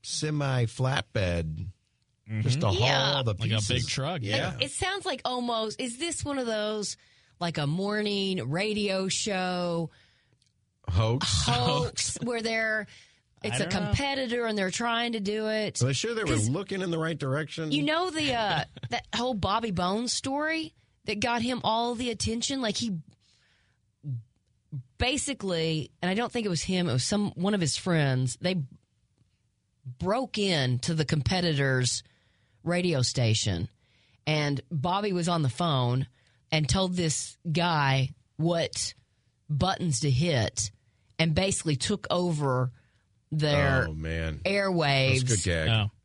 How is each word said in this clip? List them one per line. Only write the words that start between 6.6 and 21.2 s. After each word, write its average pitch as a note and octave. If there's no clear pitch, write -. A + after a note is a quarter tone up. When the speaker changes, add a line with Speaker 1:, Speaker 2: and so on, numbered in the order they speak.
Speaker 3:
like, E3+
a D3
morning G3
radio G3
show F3+
Speaker 1:
Hoax? A2+
Speaker 3:
hoax B3
Speaker 2:
<laughs> -
Speaker 3:
where A#3
they're, A3
it's C3
Speaker 2:
I -
Speaker 3:
a E3
Speaker 2:
don't F#3+
know. E3
Speaker 3:
competitor C4
and G#3+
they're F#3
trying A#3
to A3
do G#3+
it? G#3+
Speaker 1:
Are A#2+
they C3+
sure A3+
they G#3+
were C#3+
Speaker 3:
'Cause A2
Speaker 1:
looking F#3+
in F3+
the E3
right D#3+
direction? D3+
Speaker 3:
You D4
know E4
the, D4+
uh, G3+
Speaker 2:
<laughs> -
Speaker 3:
that -
whole B3
Bobby G#3
Bones F#3+
story D#4
that G#3